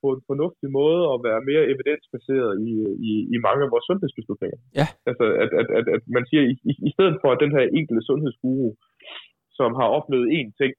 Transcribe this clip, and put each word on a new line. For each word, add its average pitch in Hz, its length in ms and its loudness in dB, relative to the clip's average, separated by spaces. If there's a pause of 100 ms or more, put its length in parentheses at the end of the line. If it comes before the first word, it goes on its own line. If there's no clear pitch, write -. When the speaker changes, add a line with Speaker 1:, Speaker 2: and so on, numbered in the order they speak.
Speaker 1:
på 139 140 -2
en 131 140 -14
fornuftig 143 400 -4 (100)
måde 160 220 2 (120)
at 123 40 -2 (100)
være 113 220 0
mere 151 140 4 (100)
evidensbaseret 131 760 -2 (180)
i, - 20 -4 (380)
i, - 20 0 (240)
i - 20 0 (100)
mange 127 180 2
af 226 80 -2
vores 233 160 0
sundhedsbeslutninger. 131 720 -6 (200)
Speaker 2:
Ja. 156 80 2 (220)
Speaker 1:
Altså, 123 160 0 (180)
at, - 60 0 (120)
at, 117 60 0 (120)
at, 117 60 -2 (100)
at 113 60 -2 (140)
man 120 140 0
siger, 151 220 4
i, - 20 0 (160)
i, 143 40 0 (160)
i - 60 -4
stedet 185 260 4
for, 143 100 4
at 127 120 2
den 147 140 2
her 127 80 4 (140)
enkelte 117 300 -2
sundhedsguru, 135 580 -2 (920)
som 123 100 2 (100)
har 120 80 2 (100)
oplevet 131 300 0 (120)
én 117 100 -6 (120)
ting 135 180 0